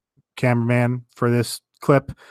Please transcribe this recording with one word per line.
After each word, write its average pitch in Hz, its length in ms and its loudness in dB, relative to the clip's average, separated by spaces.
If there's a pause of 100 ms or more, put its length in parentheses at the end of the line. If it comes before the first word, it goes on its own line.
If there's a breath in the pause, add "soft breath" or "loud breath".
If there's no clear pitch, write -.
(360)
cameraman 120 680 0 (100)
for 120 160 -2
this 120 300 -2 (200)
clip. 139 320 0 (180 loud breath)